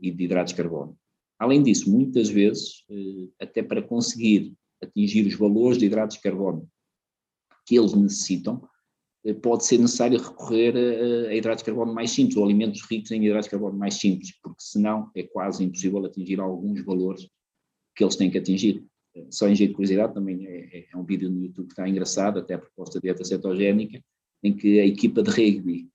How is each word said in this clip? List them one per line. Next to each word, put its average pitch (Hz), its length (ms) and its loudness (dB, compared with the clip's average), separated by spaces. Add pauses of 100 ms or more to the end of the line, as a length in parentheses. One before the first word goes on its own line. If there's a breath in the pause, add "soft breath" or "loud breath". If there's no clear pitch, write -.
e 92 100 -4
de 87 140 -4
hidratos 87 300 -2
de - 20 -8
carbono. 82 400 -6 (420)
Além 139 240 4
disso, 104 280 4
muitas 120 400 2
vezes, 104 600 0
eh, 95 380 -12 (100)
até 107 240 -6
para 104 200 -4
conseguir 113 720 0 (280)
atingir 104 440 0
os 90 80 -2
valores 107 420 2
de 104 80 2
hidratos 107 320 0
de - 60 -18
carbono 95 440 -4 (1000)
que 120 120 6
eles 104 140 6
necessitam, 101 760 0 (580 soft breath)
eh, 107 100 -2
pode 113 320 0
ser 120 120 4
necessário 120 400 2
recorrer 117 560 0
a, 120 540 0
a 104 60 -2
hidratos 110 280 -2
de - 40 -12
carbono 113 260 -4
mais 117 180 -4
simples, 127 260 2
ou 104 80 4
alimentos 104 360 2 (100)
ricos 110 200 -6
em 110 140 -2
hidratos 104 200 2
de - 60 -12
carbono 101 260 -6
mais 98 180 -4
simples, 95 380 0 (100)
porque 170 200 -16
senão 107 520 -2
é 90 80 -8
quase 95 400 -6
impossível 95 440 -2
atingir 92 340 -6
alguns 95 400 -4
valores 92 480 -4 (680)
que - 80 0
eles 95 140 2
têm 92 140 2
que - 80 -2
atingir. 95 460 0 (300)
Eh, 82 160 -18
só - 180 -2
em 104 60 6
jeito 101 160 4
de 98 60 -8
curiosidade, 98 380 0
também 95 320 -6
é, 87 320 -16
é, 85 140 -20
é 90 40 -16
um 90 80 -10
vídeo 92 260 -4
no 90 140 -4
YouTube 90 220 -12
que - 60 -20
está 95 160 -6
engraçado, 98 500 -2
até 90 160 -8
a 85 40 -8
proposta - 400 -14
de - 40 -6
dieta 92 200 -4
cetogénica, 101 800 -2 (400)
em 101 140 2
que 104 240 6
a 98 60 6
equipa 107 360 2
de 101 80 0
rugby 95 640 0